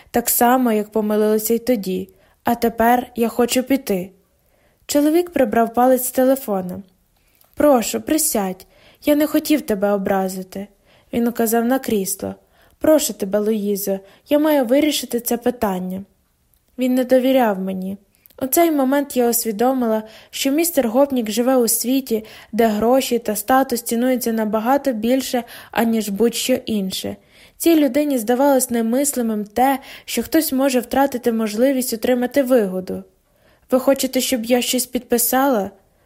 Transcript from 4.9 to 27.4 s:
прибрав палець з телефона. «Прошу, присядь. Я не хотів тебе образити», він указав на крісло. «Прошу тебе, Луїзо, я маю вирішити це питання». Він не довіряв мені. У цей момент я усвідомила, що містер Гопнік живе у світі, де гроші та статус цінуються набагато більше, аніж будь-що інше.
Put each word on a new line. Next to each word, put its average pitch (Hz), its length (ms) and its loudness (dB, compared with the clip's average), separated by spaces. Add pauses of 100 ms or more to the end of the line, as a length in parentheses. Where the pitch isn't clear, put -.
прибрав 226 440 0
палець 254 320 2
з - 60 -8
телефона. 202 720 -2 (760)
«Прошу, 240 460 2
присядь. 208 640 -2 (400)
Я 294 100 4
не 294 120 2
хотів 302 340 0
тебе 202 300 -2
образити», 190 760 -4 (460)
він 233 140 0
указав 233 380 0
на 240 140 0
крісло. 196 560 -4 (440)
«Прошу 302 340 4
тебе, 208 260 -2
Луїзо, 202 600 -2 (300)
я 294 100 4
маю 294 260 2
вирішити 262 540 0
це 233 180 -4
питання». 190 640 -4 (720)
Він 254 180 0
не 262 80 2
довіряв 247 560 2
мені. 190 380 -6 (440)
У 262 60 -6
цей 330 240 2
момент 277 460 0
я 240 120 2
усвідомила, 226 760 0 (260)
що - 220 -4
містер 294 360 0
Гопнік 247 420 0
живе 240 260 0
у 240 120 2
світі, 226 580 -2 (260)
де 226 160 2
гроші 233 520 2
та 214 160 -4
статус 262 460 0
цінуються 240 520 -2
набагато 226 600 0
більше, 240 500 -2 (280)
аніж 226 380 -2
будь-що 226 440 0
інше. 202 600 -4 (420)